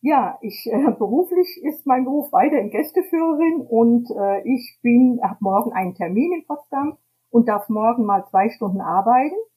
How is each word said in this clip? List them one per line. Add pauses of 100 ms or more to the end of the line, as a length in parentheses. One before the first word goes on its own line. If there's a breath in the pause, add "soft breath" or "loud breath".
Ja,
ich,
äh,
beruflich
ist
mein
Beruf
weiterhin
Gästeführerin
und, (100)
äh,
ich
bin,
hab
morgen
einen
Termin
in
Potsdam (320)
und
darf
morgen
mal
zwei
Stunden
arbeiten. (220)